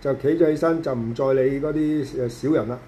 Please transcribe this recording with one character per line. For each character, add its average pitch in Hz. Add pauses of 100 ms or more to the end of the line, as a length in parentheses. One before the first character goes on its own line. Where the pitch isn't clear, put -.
就 139
企 131 (100)
咗 170
起 156
身， 165
就 143
唔 117
再 135
理 135
嗰 151
啲， 151
呃， 120
小 -
人 117
啦。 123